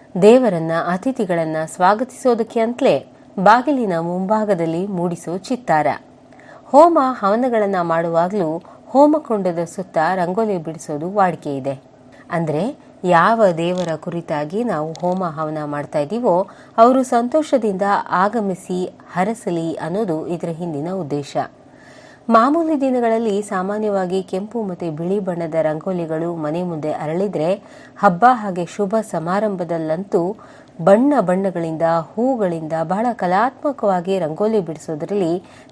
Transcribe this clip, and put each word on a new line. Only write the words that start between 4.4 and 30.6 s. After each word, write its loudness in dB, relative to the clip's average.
ಮೂಡಿಸೋ -4
ಚಿತ್ತಾರ. -2
ಹೋಮ 8
ಹವನಗಳನ್ನ 2
ಮಾಡುವಾಗ್ಲೂ 0
ಹೋಮಕುಂಡದ 2
ಸುತ್ತ -6
ರಂಗೋಲಿ 0
ಬಿಡಿಸೋದು -8
ವಾಡಿಕೆ 0
ಇದೆ. -6
ಅಂದ್ರೆ, -2
ಯಾವ 4
ದೇವರ 0
ಕುರಿತಾಗಿ -6
ನಾವು -4
ಹೋಮ -2
ಹವನ -4
ಮಾಡ್ತಾ -4
ಇದ್ದೀವೋ, 0
ಅವರು 6
ಸಂತೋಷದಿಂದ 0
ಆಗಮಿಸಿ -2
ಹರಸಲಿ -2
ಅನ್ನೋದು -4
ಇದರ -6
ಹಿಂದಿನ -6
ಉದ್ದೇಶ. -6
ಮಾಮೂಲಿ 4
ದಿನಗಳಲ್ಲಿ 0
ಸಾಮಾನ್ಯವಾಗಿ -2
ಕೆಂಪು -6
ಮತ್ತೆ -6
ಬಿಳಿ -2
ಬಣ್ಣದ -4
ರಂಗೋಲಿಗಳು -2
ಮನೆ -4
ಮುಂದೆ -4
ಅರಳಿದ್ರೆ, -2
ಹಬ್ಬ 4
ಹಾಗೆ -2
ಶುಭ -4
ಸಮಾರಂಭದಲ್ಲಂತೂ -2